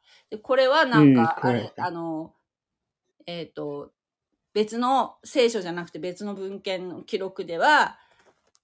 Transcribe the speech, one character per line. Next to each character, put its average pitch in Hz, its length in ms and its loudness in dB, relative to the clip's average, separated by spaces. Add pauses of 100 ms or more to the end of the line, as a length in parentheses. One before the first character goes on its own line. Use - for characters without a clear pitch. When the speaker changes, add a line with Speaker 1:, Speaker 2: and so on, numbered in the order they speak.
(300)
Speaker 1:
で、 214 80 -10
こ 254 180 0
れ 262 120 4
は 302 160 4
な 240 160 4
ん 139 140 10
か、 120 80 6
Speaker 2:
う - 20 4
ん、 - 40 2
食 - 180 -4
わ 123 80 4
れ 110 200 -4
た。 - 100 -8
Speaker 1:
あ - 20 -4
れ、 - 20 -4
あ - 20 -4
の、 165 440 -8 (920)
え 170 160 -10
ー 151 100 -14
と、 143 400 -12 (600)
別 214 260 0
の 247 460 2
聖 240 240 4
書 226 140 -2
じ 175 60 -8
ゃ 165 40 -6
な 175 120 -6
く 170 60 -16
て 165 80 -14
別 180 260 -8
の 202 100 -8
文 190 260 -10
献 185 280 -8
の 180 160 -14
記 208 140 -6
録 190 260 -8
で 165 120 -8
は、 254 420 2 (640)